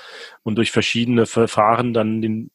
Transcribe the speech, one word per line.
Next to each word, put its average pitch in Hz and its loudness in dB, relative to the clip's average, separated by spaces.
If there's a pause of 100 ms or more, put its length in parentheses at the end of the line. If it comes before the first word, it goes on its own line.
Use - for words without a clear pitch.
(420)
und 110 -4
durch 113 0
verschiedene 117 2
Verfahren 113 2
dann 110 0
den, 110 -4